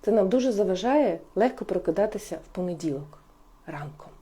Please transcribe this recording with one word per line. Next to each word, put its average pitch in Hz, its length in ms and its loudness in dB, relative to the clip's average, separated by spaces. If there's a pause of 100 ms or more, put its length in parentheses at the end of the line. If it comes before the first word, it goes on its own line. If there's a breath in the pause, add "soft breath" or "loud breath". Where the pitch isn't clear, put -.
це 208 100 2
нам 202 160 4
дуже 247 240 2
заважає 202 680 2 (140)
легко 233 300 0
прокидатися 180 800 -2
в - 120 -14
понеділок 160 640 -6 (480)
ранком. 147 440 -14 (120)